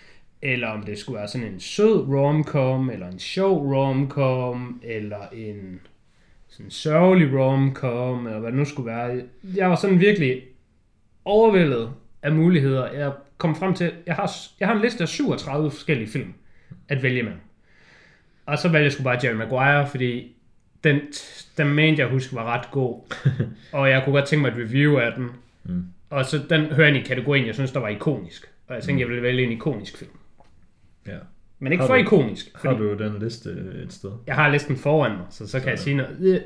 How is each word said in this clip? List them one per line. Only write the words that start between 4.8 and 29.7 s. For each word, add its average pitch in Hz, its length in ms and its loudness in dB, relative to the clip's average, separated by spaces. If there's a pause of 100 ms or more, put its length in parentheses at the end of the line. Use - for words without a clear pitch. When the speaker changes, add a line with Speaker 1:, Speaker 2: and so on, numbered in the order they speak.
Speaker 1:
eller 104 500 -8
en 101 460 -12 (680)
sådan - 240 -20
sørgelig 160 680 4
rom-com, 127 880 0
eller 107 120 -8
hvad 117 120 -6
det 131 80 -2
nu 147 60 0
skulle 135 260 -6
være. 123 300 -6 (340)
Jeg 185 140 2
var 175 60 4
sådan 190 240 4
virkelig 170 420 4 (840)
overvældet 180 640 4 (300)
af 147 100 0
muligheder. 139 600 4
Jeg 139 200 -4 (260)
kom 156 180 0
frem 185 180 0
til, 170 180 -2 (140)
jeg 170 100 -4
har 196 120 0
s-, - 320 -12
jeg 196 80 0
har 226 80 2
en 208 60 0
liste 226 220 0
af 160 40 0
syvogtredive 151 640 -2
forskellige 123 380 -4
film 131 240 -6 (560)
at 131 140 -2
vælge 123 200 0
med. 101 80 -6 (1120)
Og 147 120 -2
så - 120 0
valgte 156 140 6
jeg 143 80 4
sgu 135 120 -4
bare 123 200 0
Jerry 117 120 0
Maguire, 131 520 2
fordi 123 480 -4 (480)
den, 147 160 4 (580)
den 147 160 2
mente 151 280 4
jeg 120 80 0
husker 127 260 -2
var 113 80 -4 (140)
ret - 140 -10
god. 127 300 -2 (360)
Speaker 2:
<laughs> - 360 -8
Speaker 1:
Og 139 160 2
jeg 131 140 4
kunne 135 100 0
godt 139 140 4
tænke 151 140 2
mig 131 80 2
et 110 80 -4
review 135 400 4
af 117 200 2
den. 123 120 -6 (340)
Speaker 2:
Mm. 90 220 -6 (240)
Speaker 1:
Og 135 160 -2
så 151 140 -2 (100)
den 151 160 4
hører 151 220 4
ind 143 100 6
i 117 40 -2
kategorien, 127 460 0
jeg 110 80 -4
synes, 131 160 -2
der 139 80 -4
var 113 80 -4
ikonisk. 104 640 -6 (180)
Og 127 80 -12
jeg 110 80 -10
tænkte, 139 100 -2
Speaker 2:
Mm. 131 60 2
Speaker 1:
jeg 120 80 -2
ville 120 160 -4
vælge 127 200 2
en 117 80 0
ikonisk 113 460 -6